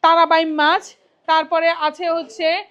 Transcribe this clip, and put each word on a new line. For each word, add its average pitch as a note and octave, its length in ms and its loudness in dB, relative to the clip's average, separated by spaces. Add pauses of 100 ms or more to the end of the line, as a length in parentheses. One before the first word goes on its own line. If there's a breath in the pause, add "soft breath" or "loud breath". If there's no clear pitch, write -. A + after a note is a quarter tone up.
তারাবাইম E4 480 4 (100)
মাছ, E4 220 2 (460)
তারপরে D#4+ 400 0 (180)
আছে D#4 200 -6 (100)
হচ্ছে E4 320 -6 (220)